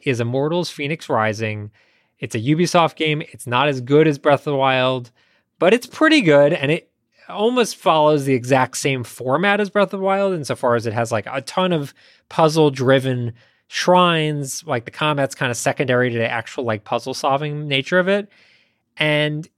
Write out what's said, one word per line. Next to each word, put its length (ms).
is 160
Immortals 500
Phoenix 380
Rising. 640
It's 180
a 40
Ubisoft 560
game. 240
It's 140
not 220
as 120
good 280
as 100
Breath 280
of 60
the 40
Wild, 540
but 160
it's 120
pretty 360
good, 300
and 180
it 200
almost 480
follows 480
the 100
exact 420
same 260
format 580
as 100
Breath 220
of 60
the 80
Wild 280
insofar 420
as 100
it 60
has, 180
like, 200
a 120
ton 300
of 200
puzzle-driven 1040
shrines. 1000
Like, 200
the 80
combat's 420
kinda 200
secondary 560
to 80
the 120
actual, 340
like, 200
puzzle-solving 800
nature 320
of 100
it. 200
And 600